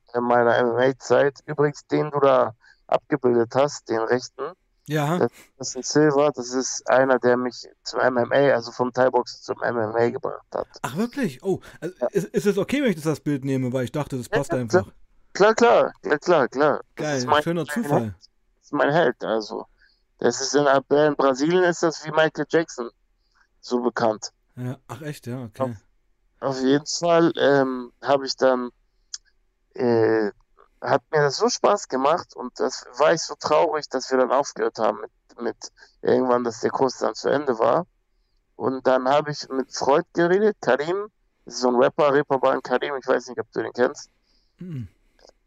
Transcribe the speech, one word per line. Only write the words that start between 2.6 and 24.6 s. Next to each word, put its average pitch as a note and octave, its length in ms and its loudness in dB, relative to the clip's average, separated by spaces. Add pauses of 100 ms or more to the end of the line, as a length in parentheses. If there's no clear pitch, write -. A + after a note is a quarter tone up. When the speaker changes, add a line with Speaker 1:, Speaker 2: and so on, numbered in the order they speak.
Speaker 1:
abgebildet B2 680 0
hast, C#3+ 340 0
den A2+ 120 -2
rechten, B2+ 520 -4 (320)
Speaker 2:
Ja. D3+ 320 -2
Speaker 1:
das, A#2+ 140 0 (260)
das C3 120 -10
ist - 80 -12
ein B2 60 -8
Silver, D3 520 4
das B2 180 -10
ist - 360 -4
einer, C3 280 4
der B2 200 2
mich B2 300 -8 (160)
zum A2+ 180 -8
M B2+ 160 0
M A#2+ 140 -2
A, C#3 220 4
also A#2 180 -2
vom B2 220 -4
Thai-Boxen B2+ 480 0
zum - 220 -10
M A#2+ 140 -2
M A2 180 -2
A A#2 140 2
gebracht - 440 -8
hat. - 140 -6 (160)
Speaker 2:
Ach, B2 140 -8
wirklich? A3+ 460 -4
Oh, F#3+ 180 -2 (200)
also F3 180 -10
Speaker 1:
Ja. B2 120 -2
Speaker 2:
ist, G3+ 160 -2
ist F#3 180 -2
es G3 120 2
okay, C4 260 -2
wenn B3 60 2
ich F3 80 0
das, D3 80 -12
das D#3+ 160 -2
Bild C#3+ 240 -4
nehme, C3 280 -2
weil C3 120 -2
ich - 80 -10
dachte, C#3 240 -6
das A#2+ 120 -10
Speaker 1:
Ja, G3+ 80 0
Speaker 2:
passt C#3+ 140 -2
Speaker 1:
ja, B2+ 80 -2
Speaker 2:
einfach. C#3+ 260 0 (480)
Speaker 1:
klar, G#3+ 220 4
klar, A3 360 4 (100)
klar, C#3+ 180 0
klar, D#3 300 2
klar. C3+ 320 0 (140)
Das D3 100 -6
Speaker 2:
Geil, D3 120 -2
Speaker 1:
ist B2 100 -4
mein, D3 160 4
Speaker 2:
schöner E3 220 -4
Speaker 1:
mein A#3 180 -6
Speaker 2:
Zufall. C#3+ 180 0
Speaker 1:
Held. G#2+ 140 -8
Das - 500 -20
ist - 80 -10
mein C#3 180 2
Held, D3+ 320 0
also. G#2+ 420 -6 (540)
Das A#2+ 220 0
ist B2+ 140 -4
in, D3 120 4
in C#3+ 480 2
Brasilien C#3+ 480 2
ist F3 200 0
das D#3 220 -2
wie D#3 60 -8
Michael D#3 380 0
Jackson C#3+ 400 -2 (680)
so B2 220 -2
bekannt. A2+ 500 -2 (240)
Speaker 2:
Ja, B2+ 220 -10 (100)